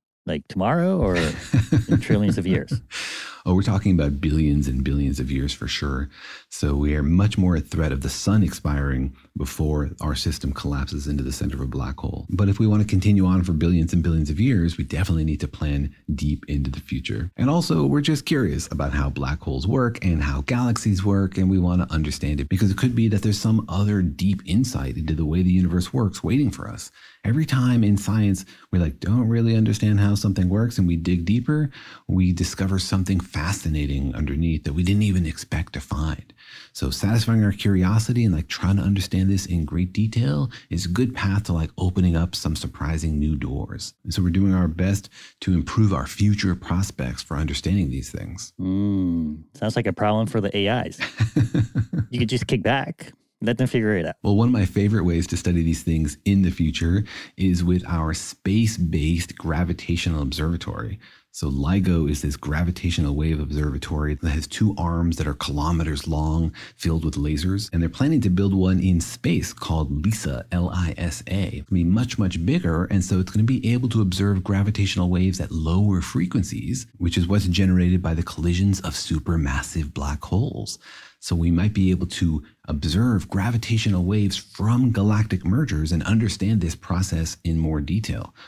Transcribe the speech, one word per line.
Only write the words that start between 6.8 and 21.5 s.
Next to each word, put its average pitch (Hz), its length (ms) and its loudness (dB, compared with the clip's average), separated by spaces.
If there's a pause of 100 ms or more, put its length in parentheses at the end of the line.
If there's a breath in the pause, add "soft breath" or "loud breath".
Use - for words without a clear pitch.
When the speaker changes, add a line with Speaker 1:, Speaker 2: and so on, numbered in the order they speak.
Speaker 2:
are 73 80 0
much 90 340 4
more 90 200 4
a 78 40 0
threat 78 320 -2
of 67 100 -4
the 71 60 -4
sun 104 340 2
expiring 71 760 -2 (200 loud breath)
before 73 540 -2 (100)
our 78 140 -2
system - 380 -4
collapses 69 560 -6
into 71 140 -2
the 65 100 -4
center 67 240 -4
of 65 60 -6
a 67 40 -4
black 65 320 -6
hole. - 320 -8
But 98 180 2
if 101 100 2
we 113 80 4
want 107 160 4
to 104 60 0
continue 95 380 4
on 92 160 4
for 87 100 0
billions 82 400 4
and 87 100 4
billions 80 280 2
of 76 80 -2
years, 98 400 2
we 73 60 -4
definitely 80 400 0
need 76 160 0
to 73 80 -4
plan 71 460 -2 (200 loud breath)
deep 73 340 -2
into 69 220 -2
the 69 100 -8
future. 67 560 -6
And - 140 2
also, 165 360 2
we're 139 140 2
just 147 260 0
curious 98 440 0
about 69 220 -2
how 69 180 0
black 69 300 -4
holes 69 260 -4
work 120 380 0
and 82 180 2
how 69 200 -2
galaxies 110 600 0
work, 98 320 0
and 92 140 2